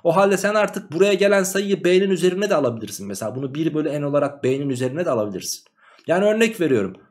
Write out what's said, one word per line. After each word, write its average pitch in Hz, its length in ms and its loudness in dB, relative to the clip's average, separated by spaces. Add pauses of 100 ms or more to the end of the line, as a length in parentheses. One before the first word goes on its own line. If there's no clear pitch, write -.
O 165 120 2
halde 196 220 4
sen 202 180 0
artık 196 360 -2
buraya 196 220 4
gelen 196 300 4
sayıyı 196 400 -2
B'nin 185 260 4
üzerine 185 400 0
de 196 60 2
alabilirsin. 113 520 -4
Mesela 107 280 -8
bunu 131 200 -8
bir 160 180 -2
bölü 151 280 -4
N 143 40 -4
olarak 143 380 -2
B'nin 139 260 0
üzerine 131 360 -2
de 165 40 -4
alabilirsin. 104 540 -4 (440)
Yani 180 180 2
örnek 220 360 2
veriyorum. 110 340 0 (140)